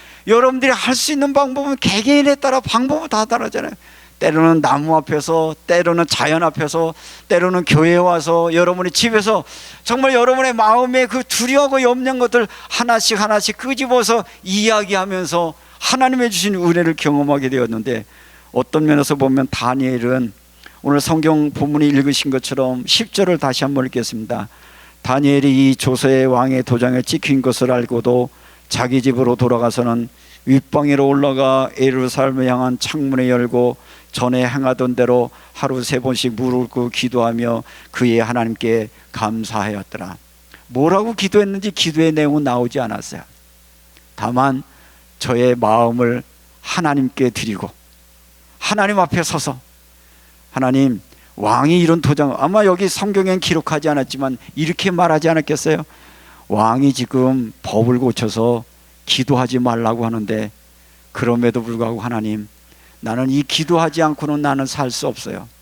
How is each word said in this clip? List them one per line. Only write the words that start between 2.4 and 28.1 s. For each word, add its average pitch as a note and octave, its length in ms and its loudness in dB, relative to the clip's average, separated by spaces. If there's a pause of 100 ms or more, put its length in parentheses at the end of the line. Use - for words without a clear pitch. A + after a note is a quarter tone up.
방법은 C4+ 500 -2
다 G#3+ 160 0
다르잖아요. A3+ 460 -4 (480)
때로는 D#3+ 420 4
나무 D3 340 2
앞에서, D#3+ 600 0 (100)
때로는 E3+ 400 2
자연 D3+ 380 0
앞에서, D#3+ 500 -2 (340)
때로는 F3+ 380 2
교회에 E3 300 4
와서, E3+ 580 2
여러분의 F3 380 0
집에서 G#3+ 520 0 (400)
정말 C4 300 0
여러분의 B3+ 400 2
마음에 B3 540 2
그 B3 200 -4
두려워하고 C4+ 540 0
염려한 B3+ 380 -2
것들 A#3+ 280 2 (220)
하나씩 A3+ 500 0
하나씩 G#3 380 0
끄집어서 A#3+ 640 0 (200)
이야기하면서 F#3+ 1120 -2 (240)
하나님의 B3+ 500 0
주신 G3 240 -2
은혜를 E3+ 440 2
경험하게 C#3+ 520 0
되었는데, A2+ 560 -2 (460)
어떤 D#3 340 0
면에서 D3 300 2
보면 C3+ 340 2
다니엘은, B2+ 840 -2 (500)
오늘 C#3+ 180 2
성경 D#3 480 0
본문이 D3 380 0
읽으신 C#3 420 0
것처럼 B2+ 560 -4
십 - 280 -2
절을 F3+ 260 2
다시 C#3 240 -2
한번 C3+ 240 0
읽겠습니다. A2 600 -6 (520)
"다니엘이 C3+ 680 4
이 B2+ 40 0
조서의 C3 520 2
왕의 B2+ 340 2
도장에 B2 400 0
찍힌 C#3 400 0
것을 B2 300 0
알고도 B2 580 0 (400)